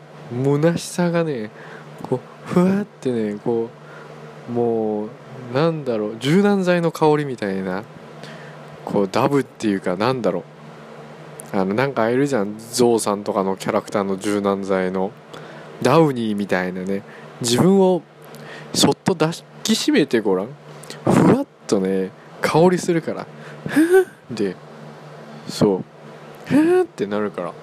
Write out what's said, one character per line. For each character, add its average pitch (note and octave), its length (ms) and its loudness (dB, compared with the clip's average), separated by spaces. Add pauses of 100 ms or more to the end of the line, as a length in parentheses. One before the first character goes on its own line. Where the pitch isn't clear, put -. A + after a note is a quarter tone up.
(420)
虚 D3 360 2
し - 60 -8
さ F3 260 0
が E3+ 140 2
ね、 A#2 260 -4 (520)
こ B2+ 140 -2
う、 - 300 -14
ふ F3+ 180 4
わ G3 180 2
っ - 20 -6
て - 280 -6
ね、 G#2+ 320 -2
こ A#2 240 0 (800)
う、 A#2+ 40 -8
も A2 520 0
う、 A2 40 -10 (460)
な E3 160 2
ん D#3 140 -6
だ A#2+ 120 -2
ろ G#2+ 120 -2
う、 A2+ 100 -8
柔 D3+ 240 4
軟 G3+ 200 4
剤 F3 180 2
の E3 120 0
香 D#3 140 2 (120)
り D3+ 60 -2
み C3 120 -6
た G2+ 140 -4
い F#2+ 120 -4
な、 F#2+ 220 -4 (1000)
こ G#2 180 0
う、 F#2+ 80 0
ダ B2+ 180 2
ブ C#3 120 4
っ B2 40 -4
て - 240 -4
い G2+ 60 2
う F#2+ 60 -2
か、 F2+ 160 -2
な A2+ 160 0
ん B2 100 -4
だ F#2+ 80 2
ろ F2 140 -4 (1080)
う。 A2 40 -2
あ F#2+ 80 2
の、 G2 100 0
な B2+ 120 2
ん C#3 60 -4
か A2+ 180 2
い B2 60 2
る C#3+ 100 2
じ C#3 100 0
ゃ G2+ 60 2
ん。 G#2 160 -4
ゾ A#2+ 360 2
ウ A2 60 2
さ G#2 140 0
ん G2+ 100 -6
と G#2 80 -4
か G2+ 100 2
の F#2+ 140 -2
キ - 100 -10
ャ A2 60 -2
ラ G#2 100 2
ク - 80 -14
タ G#2+ 100 0
ー - 20 0
の G2 140 -2
柔 G2+ 240 -2
軟 G2 220 0
剤 F#2+ 280 0
の。 F#2+ 200 -4 (720)
ダ B2+ 140 4
ウ D#3 160 6
ニ A2+ 200 -2
ー G2+ 40 -2
み G2+ 100 -2
た F#2 200 0
い F2+ 60 -4
な F#2 100 -8
ね。 G2 200 -4 (380)
自 A#2+ 160 0
分 F#3+ 240 6
を F#3 220 4 (720)
そ G3 160 4
っ - 120 2
と F#3+ 120 2
抱 D#3+ 180 2 (300)
き A3 120 0
し D4+ 180 0
め F#3+ 140 6
て A#2 140 2
ご G2+ 160 2
ら F#2 60 -2
ん。 A2+ 60 -6 (560)
ふ - 320 6
わ C#4 60 -2
っ - 40 -4 (200)
と G2+ 140 2
ね、 F#2+ 300 0 (320)
香 - 160 2 (120)
り F3+ 80 2
す - 140 -2
る E3 80 2
か G#2+ 140 -6
ら。 F#2 120 -10 (400)
ふ E4+ 300 4
わ F#4+ 60 8
っ - 340 -10
て、 F#2+ 200 -2 (920)
そ G2 280 2
う。 - 80 -8 (600)
ふ D#4+ 300 4
わ F#4 60 4
っ - 20 2
て - 220 -4
な G#2 120 -2
る G3 120 0
か F2+ 120 -6
ら。 E2+ 100 -6 (100)